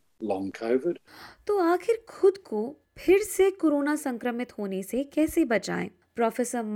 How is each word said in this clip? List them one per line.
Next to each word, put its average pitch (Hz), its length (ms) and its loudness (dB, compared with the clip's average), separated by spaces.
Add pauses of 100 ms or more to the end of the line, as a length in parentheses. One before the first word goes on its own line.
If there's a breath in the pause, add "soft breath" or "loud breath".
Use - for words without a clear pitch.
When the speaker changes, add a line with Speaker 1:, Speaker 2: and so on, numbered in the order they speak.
(320)
Speaker 1:
long 95 140 -4 (140)
covid। 127 400 -2 (480 loud breath)
Speaker 2:
तो 415 160 0
आखिर 359 340 2 (120)
खुद - 360 4
को 214 160 -4 (360)
फिर 392 260 4
से 392 260 2 (120)
कोरोना 294 340 2
संक्रमित 240 600 -6
होने 190 260 -4
से 240 200 -4 (100)
कैसे 320 320 2
बचाएं? 190 440 -2 (260)
प्रोफेसर 233 480 -2 (120)